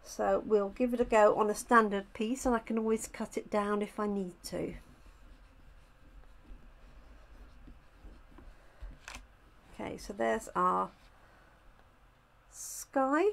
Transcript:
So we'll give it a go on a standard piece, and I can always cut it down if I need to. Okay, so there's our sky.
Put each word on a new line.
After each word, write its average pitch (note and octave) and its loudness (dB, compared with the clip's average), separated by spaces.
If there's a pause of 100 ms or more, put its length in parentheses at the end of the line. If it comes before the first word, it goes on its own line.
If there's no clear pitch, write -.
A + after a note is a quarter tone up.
So G3 0
we'll G3+ 2
give A#3+ 0
it A#3 -4
a B3 4
go G#3+ 6
on G#3 2
a G#3 0
standard G#3 4
piece, A#3+ -4
and B3 2
I A3+ 0
can A3+ -4
always A3 0
cut - -8
it A3 -8
down G#3 0
if G#3 -6
I G#3 0
need G3 -4 (100)
to. F3 -6 (4000)
Okay, - -8
so - -12
there's A3+ 0
our F#3 2 (1600)
sky. - 0